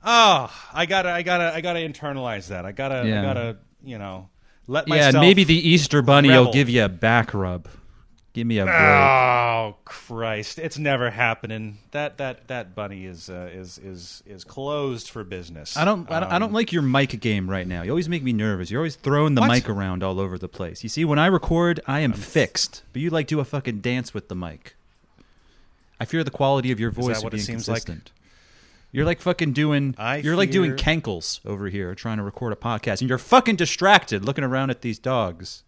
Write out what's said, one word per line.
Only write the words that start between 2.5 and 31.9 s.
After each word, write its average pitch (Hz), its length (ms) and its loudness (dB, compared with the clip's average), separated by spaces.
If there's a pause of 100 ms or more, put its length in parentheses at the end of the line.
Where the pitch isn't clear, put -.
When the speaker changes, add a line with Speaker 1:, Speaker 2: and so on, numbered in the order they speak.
Speaker 1:
I 101 40 -10
gotta, 131 360 -4
Speaker 2:
Yeah. 107 140 0
Speaker 1:
I - 20 -2
gotta, 117 340 -4 (260)
you 127 140 -14
know, 95 320 -12 (380)
let 143 200 -2
Speaker 2:
Yeah, 160 80 2 (120)
Speaker 1:
myself 139 160 8
Speaker 2:
maybe 190 200 10
the 160 120 6 (140)
Easter 147 340 6
Bunny 139 260 6
will 131 80 10
Speaker 1:
revel. 123 160 6
Speaker 2:
give 131 160 2
you 120 140 4
a 101 60 2
back 113 440 2
rub. 90 340 -4 (640)
Give 123 120 -6
me 226 140 0
a 190 60 2
break. 180 100 2
Speaker 1:
Oh 127 1080 4
Christ! 113 760 -8
It's 160 180 -8
never 135 320 -2
happening. 110 720 -6 (100)
That, 147 300 -8
that, 131 300 -10
that 110 260 -10
bunny 98 300 -10
is, 90 260 -16
uh, 90 200 -12
is, 92 280 -16
is, 92 480 -18
is 95 160 -20
closed 139 680 -8
for 110 140 -12
business. 87 520 -14
Speaker 2:
I 151 80 0
don't, 185 280 0
I 165 80 -2
don't, 170 140 -4
I 175 40 0
don't 208 120 0
Speaker 1:
Um, 202 40 -4
Speaker 2:
like 226 180 -2
your 165 120 0
mic 135 360 2
game 101 300 -2
right 95 180 -4
now. 90 140 -6
You 90 80 -6
always 160 180 -2
make 165 140 -4
me 127 120 -2
nervous. 101 360 -2
You're 113 120 -4
always 160 140 -4
throwing 147 380 2
the 127 80 4
Speaker 1:
What? - 80 6
Speaker 2:
mic 120 180 2
around 95 360 -4
all 95 160 -2
over 92 180 -4
the 90 100 -10
place. 85 360 -12
You 110 60 -10
see, 156 140 -4
when 147 140 2
I 156 80 4
record, 170 600 2
I 139 140 -2
am 135 120 2
Speaker 1:
I'm 98 60 -6
f- 98 60 -12
Speaker 2:
fixed. - 580 -2 (100)
But 127 80 -6
you, 170 80 -2
like, 160 160 -2
do 156 140 -2
a 139 60 -2
fucking 127 340 -6
dance 123 340 -4
with 104 160 -10
the 95 60 -8
mic. 85 400 -12 (1200)
I 113 60 -6
fear 160 180 -2
the 143 60 -4
quality 135 420 0
of 107 80 -2
your 113 120 -2
Speaker 1:
Is 101 60 -8
that 120 40 -4
Speaker 2:
voice 120 160 -2
Speaker 1:
what 107 60 -6
Speaker 2:
would 113 100 -8
Speaker 1:
it 107 40 -4
Speaker 2:
be 104 40 -4
Speaker 1:
seems 113 260 -8
like? 117 100 -2
Speaker 2:
inconsistent. 82 340 -12 (800)
You're, 139 140 -2
like, 170 140 -2
fucking 175 340 0
doing, 143 440 0
Speaker 1:
I 120 200 -4
Speaker 2:
you're, 151 180 0
like, 190 160 2
doing 160 260 0
Speaker 1:
fear 156 220 0
Speaker 2:
kenkels 92 440 -8
over 101 260 -6
here 95 260 -6